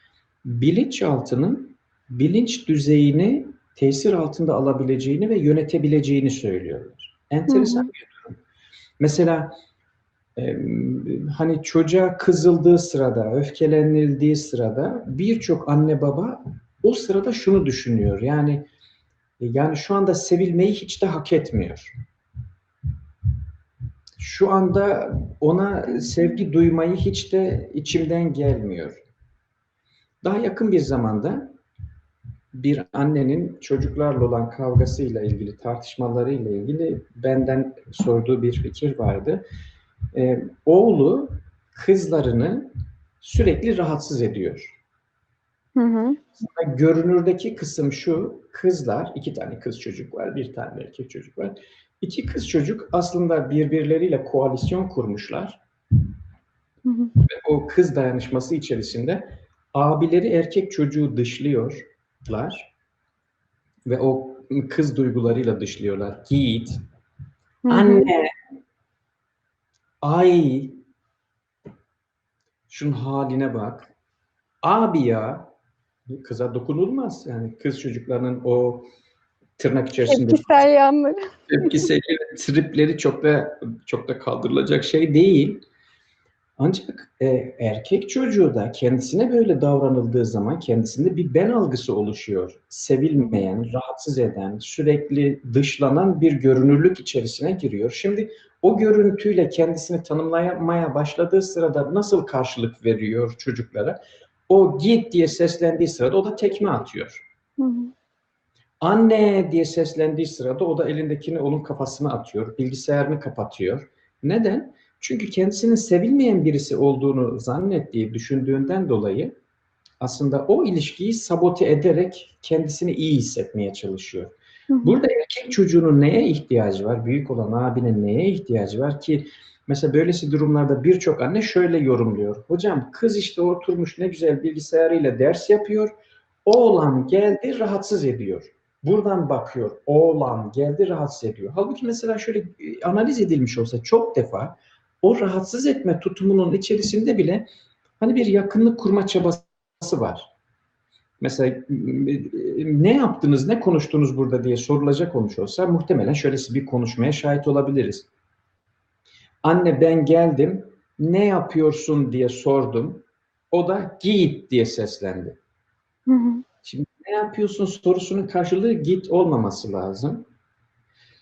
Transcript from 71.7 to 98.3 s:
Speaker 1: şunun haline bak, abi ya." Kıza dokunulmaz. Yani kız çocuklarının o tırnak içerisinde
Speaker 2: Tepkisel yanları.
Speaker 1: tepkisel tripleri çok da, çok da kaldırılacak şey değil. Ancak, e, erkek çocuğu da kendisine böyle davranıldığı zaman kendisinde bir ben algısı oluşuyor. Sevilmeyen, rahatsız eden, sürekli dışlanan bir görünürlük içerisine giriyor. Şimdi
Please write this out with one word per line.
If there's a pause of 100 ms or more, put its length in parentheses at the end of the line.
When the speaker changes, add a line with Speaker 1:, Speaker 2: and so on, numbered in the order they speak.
Speaker 1:
şunun
haline
bak, (680)
abi
ya." (720)
Kıza
dokunulmaz.
Yani
kız
çocuklarının
o (720)
tırnak
içerisinde
Speaker 2:
Tepkisel
yanları. (340)
Speaker 1:
tepkisel (380)
tripleri
çok
da, (260)
çok
da
kaldırılacak
şey
değil. (920)
Ancak,
e, (340)
erkek
çocuğu
da
kendisine
böyle
davranıldığı
zaman
kendisinde
bir
ben
algısı
oluşuyor. (100)
Sevilmeyen,
rahatsız
eden,
sürekli (120)
dışlanan
bir
görünürlük
içerisine
giriyor.
Şimdi (300)